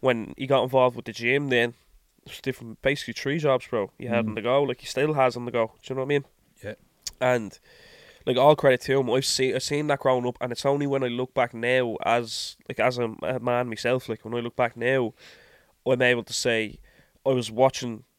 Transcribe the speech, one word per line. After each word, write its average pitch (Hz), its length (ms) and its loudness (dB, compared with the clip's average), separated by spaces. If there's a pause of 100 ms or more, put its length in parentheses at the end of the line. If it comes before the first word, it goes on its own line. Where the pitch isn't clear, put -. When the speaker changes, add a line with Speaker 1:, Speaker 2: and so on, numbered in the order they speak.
Speaker 1:
when 117 360 -2
he 135 100 -8
got 131 160 4
involved 127 340 2
with 120 100 -12
the 113 60 -10
gym, 131 360 0
then 120 220 4 (540)
it - 60 -20
was - 100 -16
different, 120 420 -10
basically 135 320 -2
three 143 240 -4
jobs, 139 280 0
bro. 104 320 -2
He 123 80 -10
had 117 200 0
Speaker 2:
Mm. - 40 -4
Speaker 1:
on 107 40 -8
the 110 80 -6
go, 131 200 2
like, 123 180 -4
he 131 60 -16
still 151 280 0
has 127 220 2
on 123 100 -8
the 120 40 -8
go. 117 220 0 (100)
Do - 100 -10
you - 40 -6
know 131 60 -4
what 131 40 -4
I - 20 -10
mean? 143 160 0 (380)
Speaker 2:
Yeah. 107 120 -10 (460)
Speaker 1:
And, 123 380 0 (680)
like, 123 100 0
all 143 200 8
credit 131 260 4
to 135 180 0
him. 123 100 -2
I've 131 140 2
seen, 131 300 0
I've 131 80 -2
seen 147 260 -4
that 143 120 0
growing 127 260 2
up, 123 140 -4
and 123 120 -4
it's - 140 -4
only 143 200 2
when 139 160 0
I 127 60 -2
look 123 260 -4
back 120 200 0
now 120 500 0
as, 117 520 -2 (120)
like, - 100 -10
as 123 200 2
a, 117 240 -2
a 123 180 -4
man 123 280 0
myself, 120 400 -2
like, 110 160 -8
when 110 100 -8
I 120 60 -2
look 117 160 -8
back 120 200 0
now, 120 380 0 (720)
I'm 127 160 2
able 123 220 4
to - 80 -14
say 110 460 -2 (460)
I 135 60 2
was 123 200 0
watching 120 540 0 (140)